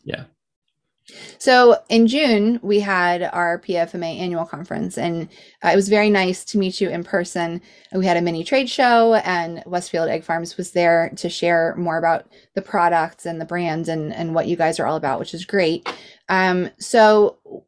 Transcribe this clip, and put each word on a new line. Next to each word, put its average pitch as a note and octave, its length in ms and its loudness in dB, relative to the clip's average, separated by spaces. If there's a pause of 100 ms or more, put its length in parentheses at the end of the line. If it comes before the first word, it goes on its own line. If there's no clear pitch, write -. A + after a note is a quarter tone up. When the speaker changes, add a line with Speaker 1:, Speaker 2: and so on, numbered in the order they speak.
Speaker 1:
Yeah. - 200 -12 (1120)
Speaker 2:
So B3 400 6 (140)
in A3+ 160 4
June, A#3 560 2
we G3+ 180 0
had F3+ 420 0
our F3 360 -2
P F3+ 180 -6
F E3+ 180 -2
M F3 80 -8
A E3 160 -8
annual E3+ 280 -6
conference, D#3+ 500 -8
and, E3 320 -6 (340)
uh, F3 60 -2
it E3+ 80 4
was G3 140 2
very G#3+ 180 4
nice F#3+ 380 0
to - 100 -4
meet F#3 240 -2
you F#3+ 80 -2
in E3+ 160 -6
person. F3 560 -4 (320)
We F#3 140 -2
had F3 100 4
a E3+ 60 0
mini E3 200 -2
trade C4+ 280 -2
show, A#3 460 4
and E3+ 500 -4
Westfield F3 420 -4
Egg D#3+ 160 -4
Farms E3+ 320 -6
was F#3 140 -8
there E3+ 460 2
to F3 120 -6
share E3+ 480 0
more E3 220 -2
about E3 280 0 (280)
the F#3+ 80 -4
products E3+ 640 0
and E3 120 -8
the D#3+ 60 -8
brands E3 460 -4
and, D#3 240 -6
and E3 200 -6
what E3 140 0
you E3+ 80 -2
guys E3+ 240 0
are A#2+ 60 -2
all D#3 100 -2
about, C#3 220 -4
which - 160 -10
is F3 100 -12
great. E3+ 420 -2 (440)
Um, F#3 480 0
so G#3+ 580 4 (320)